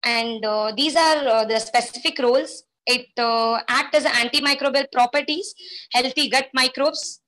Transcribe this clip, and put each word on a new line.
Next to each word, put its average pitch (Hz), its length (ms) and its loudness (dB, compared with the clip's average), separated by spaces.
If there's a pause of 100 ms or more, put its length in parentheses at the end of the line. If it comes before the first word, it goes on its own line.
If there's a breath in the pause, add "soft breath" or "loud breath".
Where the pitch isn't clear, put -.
And, 226 440 -2
uh, 214 280 -2
these 285 220 0
are, 311 320 4
uh, 226 160 4
the 220 140 0
specific - 600 -2
roles. 269 460 0 (220)
It, 247 220 -2 (100)
uh, 226 500 0
act 285 260 -2
as 294 100 4
antimicrobial 277 880 0
properties, 285 640 0 (380 loud breath)
healthy 254 380 0
gut 269 240 0
microbes 269 720 -2